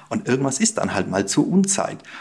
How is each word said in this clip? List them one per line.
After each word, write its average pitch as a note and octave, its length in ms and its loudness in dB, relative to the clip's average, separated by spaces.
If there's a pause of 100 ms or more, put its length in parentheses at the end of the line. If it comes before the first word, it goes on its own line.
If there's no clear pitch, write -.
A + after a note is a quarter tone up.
und A2 180 -4
irgendwas C3+ 320 0
ist - 200 0
dann - 160 -2
halt F#2 160 -2
mal F#2+ 160 0
zur - 200 2
Unzeit. F#3+ 520 2 (220)